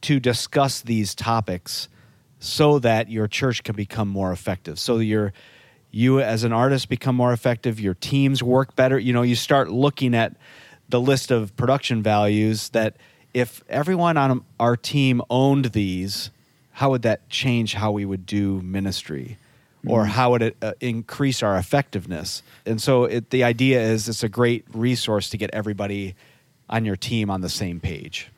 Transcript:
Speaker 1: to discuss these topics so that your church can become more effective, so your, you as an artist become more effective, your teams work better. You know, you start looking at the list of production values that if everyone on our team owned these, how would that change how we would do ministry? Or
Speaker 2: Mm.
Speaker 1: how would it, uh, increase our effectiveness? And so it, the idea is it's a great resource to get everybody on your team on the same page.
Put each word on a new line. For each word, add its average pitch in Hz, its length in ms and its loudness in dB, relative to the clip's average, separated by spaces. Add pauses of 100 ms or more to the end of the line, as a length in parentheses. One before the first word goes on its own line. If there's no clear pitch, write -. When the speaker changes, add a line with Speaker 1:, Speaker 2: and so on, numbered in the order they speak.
Speaker 1:
to 143 180 2
discuss 127 600 0
these 107 320 -2
topics - 760 -4 (500)
so 147 400 2
that 113 320 0
your 110 160 -2
church 123 360 -2
can 107 120 -6
become 107 320 -4
more 98 240 -2
effective, 90 480 -8
so 120 180 0
your, 107 340 0 (600)
you 131 300 4
as 113 220 0
an 117 100 0
artist 127 340 2
become 127 280 -2
more 123 180 4
effective, 117 460 -2
your 98 160 -2
teams 139 480 0
work 127 320 2
better. 131 240 4
You 123 120 0
know, 120 120 4
you 123 120 4
start 123 360 2
looking 131 420 0
at 113 220 0 (540)
the 123 100 2
list 131 320 0
of 110 240 0
production 127 480 0
values 107 680 2
that 110 280 -2 (360)
if 123 360 -4
everyone 170 480 0
on 135 260 2 (160)
our 120 160 4
team 131 540 2
owned 135 360 4
these, 98 680 -4 (420)
how 139 160 0
would 127 140 0
that 110 260 0
change 117 460 0
how 107 160 0
we 104 140 -2
would 95 200 -6
do 98 360 -2
ministry? 92 760 -6 (500)
Or 113 180 2
Speaker 2:
Mm. - 40 0
Speaker 1:
how 123 220 2
would 120 100 2
it, 113 200 -2
uh, 107 200 -4
increase 123 600 -4
our 104 160 2
effectiveness? 90 840 -4 (240)
And 110 160 -4
so 127 240 4
it, 113 240 -4
the 127 160 2
idea 123 360 4
is 110 280 0
it's 113 140 -6
a 113 60 -2
great 120 440 0
resource 113 560 -2
to 110 80 -8
get 101 140 -4
everybody 101 640 -6 (540)
on 113 160 -2
your 101 120 -2
team 110 320 -2
on 95 120 -2
the 87 80 -4
same 87 300 -6
page. - 480 -10 (100)